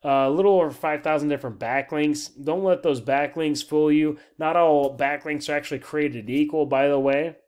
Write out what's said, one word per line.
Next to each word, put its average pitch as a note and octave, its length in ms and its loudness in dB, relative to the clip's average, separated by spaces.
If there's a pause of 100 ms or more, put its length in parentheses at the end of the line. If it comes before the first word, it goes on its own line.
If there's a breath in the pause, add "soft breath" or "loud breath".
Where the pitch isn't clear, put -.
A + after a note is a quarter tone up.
uh, C3+ 240 2
a - 20 2
little F#3+ 300 4
over D#3+ 100 2
five D3+ 320 -6
thousand D3+ 280 0
different C3+ 280 -4
backlinks. C#3+ 720 -4 (140)
Don't E3 200 -2
let F3+ 200 0
those C#3 180 0
backlinks C#3+ 640 -2
fool D3+ 260 2
you. D3+ 280 2 (180 loud breath)
Not D#3 180 -2
all D3 400 4
backlinks D3 540 -4
are D3 60 0
actually C#3+ 240 -6
created B2 500 -6
equal, D3 360 0
by C#3 240 2
the C#3+ 100 2
way C#3+ 380 0 (100)